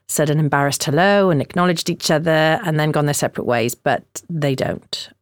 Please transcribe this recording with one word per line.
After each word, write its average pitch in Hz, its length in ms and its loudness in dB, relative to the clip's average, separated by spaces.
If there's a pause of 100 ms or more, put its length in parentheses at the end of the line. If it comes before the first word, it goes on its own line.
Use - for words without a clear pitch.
said 156 220 0
an 151 100 2
embarrassed 143 440 0
hello 190 460 2
and 143 100 2
acknowledged 175 500 -2
each - 200 -4
other 160 540 2
and 156 160 0
then 151 120 0
gone 147 140 2
their 143 80 0
separate - 300 -4
ways, 120 300 0
but - 280 -2 (260)
they 147 260 -2
don't. - 540 -6 (140)